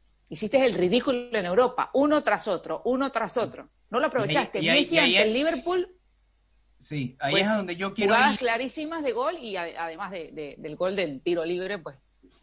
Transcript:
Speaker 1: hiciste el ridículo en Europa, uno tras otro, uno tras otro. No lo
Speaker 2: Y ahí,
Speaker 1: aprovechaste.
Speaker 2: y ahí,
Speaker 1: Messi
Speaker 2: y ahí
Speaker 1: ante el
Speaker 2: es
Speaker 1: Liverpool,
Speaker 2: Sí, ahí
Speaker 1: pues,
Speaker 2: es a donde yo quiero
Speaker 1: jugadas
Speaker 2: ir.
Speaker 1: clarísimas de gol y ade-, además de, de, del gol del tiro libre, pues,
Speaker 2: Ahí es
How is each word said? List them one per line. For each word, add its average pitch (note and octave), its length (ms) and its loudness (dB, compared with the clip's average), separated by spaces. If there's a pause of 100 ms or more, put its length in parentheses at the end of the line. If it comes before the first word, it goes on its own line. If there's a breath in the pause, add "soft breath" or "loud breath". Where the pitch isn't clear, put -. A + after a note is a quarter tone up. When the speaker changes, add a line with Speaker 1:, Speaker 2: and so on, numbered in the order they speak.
(280)
Speaker 1:
hiciste G#3+ 360 0
el A3+ 100 2
ridículo A#3+ 600 2
en G3+ 100 0
Europa, F#3+ 480 2
uno D4 280 4
tras G#3 240 0
otro, E3 380 -4
uno B3+ 260 0
tras A3 260 -4
otro. F3+ 320 -4 (220)
No A3 80 -2
lo C#4 60 2
Speaker 2:
Y - 20 2
ahí, - 40 0
Speaker 1:
aprovechaste. A3+ 500 0
Speaker 2:
y D#3+ 80 0
ahí, C#4 100 4
Speaker 1:
Messi D4 160 0
Speaker 2:
y - 60 6
ahí F3 160 4
Speaker 1:
ante G3+ 60 6
el G#3+ 60 4
Speaker 2:
es A3 60 0
Speaker 1:
Liverpool, E4 540 0 (920)
Speaker 2:
Sí, C3+ 400 -8
ahí C#3+ 140 -2
Speaker 1:
pues, F3 100 4
Speaker 2:
es G3+ 60 2
a A3 80 2
donde F3+ 180 -4
yo G3 200 -4
quiero G#3 200 4
Speaker 1:
jugadas B3+ 200 6
Speaker 2:
ir. G#3 40 -6
Speaker 1:
clarísimas C4+ 640 -4
de C#4 80 0
gol B3+ 320 -2
y G#3+ 140 -8
ade-, E3+ 200 -6
además E3+ 360 -8
de, E3+ 180 -10
de, D3 280 -12
del D3+ 180 -12
gol F#3 180 -2
del D#3+ 260 -4
tiro E3+ 240 0
libre, F#3 360 -4
pues, D3+ 160 -16
Speaker 2:
Ahí - 340 -20
es - 120 -20